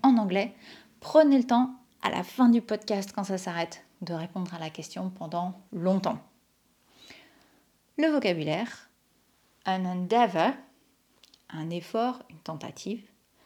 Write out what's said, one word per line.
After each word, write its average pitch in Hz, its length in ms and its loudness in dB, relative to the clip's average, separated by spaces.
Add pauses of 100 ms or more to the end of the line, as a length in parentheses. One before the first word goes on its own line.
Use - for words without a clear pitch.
en 262 120 8
anglais. 196 380 0 (460)
Prenez 294 360 6
le 247 60 4
temps, 254 320 2 (260)
à - 100 -2
la 175 120 -4
fin 247 260 4
du 233 140 6
podcast, 208 500 -4
quand 196 120 -6
ça 190 140 -4
s'arrête, 170 460 -6 (180)
de 175 120 -8
répondre 175 400 -8
à 165 60 -14
la 160 100 -8
question 185 400 -10
pendant 175 500 -8 (120)
longtemps. 185 480 0 (1800)
Le 302 80 4
vocabulaire, 185 800 -2 (800)
an 190 180 -2
endeavor, 180 680 2 (1000)
un 160 200 -8
effort, 226 500 -4 (100)
une 160 80 -20
tentative. - 640 -10 (440)